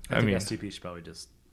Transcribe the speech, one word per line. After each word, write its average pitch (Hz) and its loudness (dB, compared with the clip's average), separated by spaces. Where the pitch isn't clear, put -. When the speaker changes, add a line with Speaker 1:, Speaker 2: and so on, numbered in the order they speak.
Speaker 1:
I - 0
Speaker 2:
I - 4
Speaker 1:
think 113 8
Speaker 2:
mean, 107 6
Speaker 1:
S - 0
T 113 -2
P 104 -6
should - -10
probably 87 -10
just 85 -14